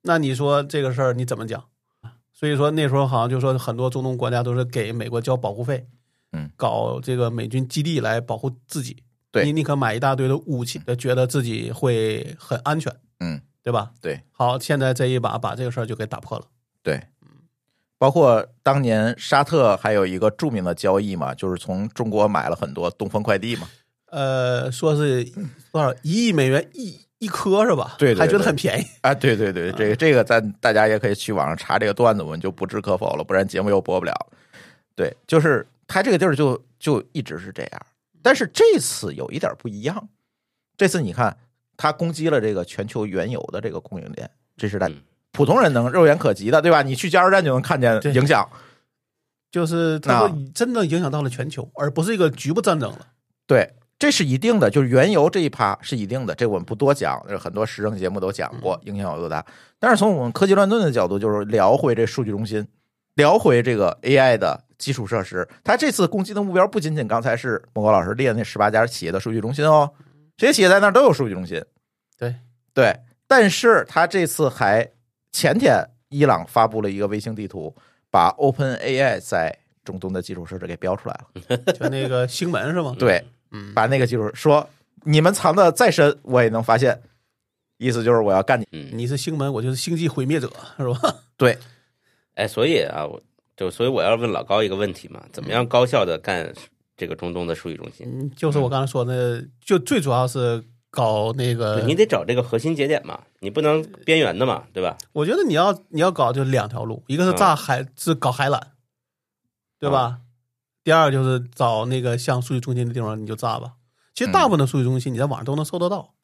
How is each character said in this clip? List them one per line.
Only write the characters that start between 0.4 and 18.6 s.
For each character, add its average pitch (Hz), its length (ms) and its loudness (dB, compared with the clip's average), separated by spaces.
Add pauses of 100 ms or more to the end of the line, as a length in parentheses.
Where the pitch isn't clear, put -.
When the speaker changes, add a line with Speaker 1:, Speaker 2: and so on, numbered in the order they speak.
Speaker 1:
这 143 200 -4
个 131 100 -2
事 123 80 -4
儿 131 120 2
你 123 120 -4
怎 123 120 -4
么 113 100 -10
讲？ 110 180 -10 (680)
所 - 160 -6
以 147 80 0
说 147 160 2
那 156 160 0
时 127 60 0
候 139 120 2
好 127 140 0
像 120 100 0
就 131 100 -2
说 131 180 0
很 120 180 -6
多 127 120 -2
中 127 140 -4
东 131 140 -4
国 120 140 -4
家 120 120 -2
都 120 120 -2
是 123 100 0
给 120 280 -4
美 117 160 -8
国 117 120 -4
交 127 160 -2
保 117 160 -6
护 110 120 -8
费， 127 220 -6 (460)
Speaker 2:
嗯。 76 240 -10
Speaker 1:
搞 113 440 -2
这 127 160 -6
个 120 140 0
美 117 180 -8
军 131 180 -4
基 151 160 -6
地 156 180 -2
来 113 200 -2
保 120 160 -8
护 131 140 -6 (160)
自 151 160 -10
己。 120 200 -14 (280)
Speaker 2:
对。 110 140 2
Speaker 1:
你， 147 80 0
你 156 100 0
可 143 120 -2
买 123 200 -2
一 117 60 -6
大 135 140 0
堆 131 140 -2
的 135 80 0
武 127 280 -6
器， - 220 -10
Speaker 2:
嗯。 123 120 -4
Speaker 1:
觉 127 160 -2
得 127 120 2
自 135 160 -2
己 113 300 -6
会 113 680 -2
很 - 260 -8
安 151 140 -2
全。 - 160 -8 (260)
Speaker 2:
嗯。 80 200 -8 (220)
Speaker 1:
对 120 100 -4
吧？ 110 200 -4 (100)
Speaker 2:
对。 73 180 -6 (120)
Speaker 1:
好， 123 260 0
现 143 200 -2
在 131 140 0
这 127 140 0
一 127 120 0
把 117 200 -4
把 113 160 -6
这 127 100 -8
个 123 60 -4
事 120 100 -8
儿 117 60 -6
就 110 100 -10
给 107 100 -8
打 - 140 -12
破 - 180 -12
了。 - 60 -16 (380)
Speaker 2:
对。 76 180 -4 (960)
包 135 140 4
括 135 360 4 (160)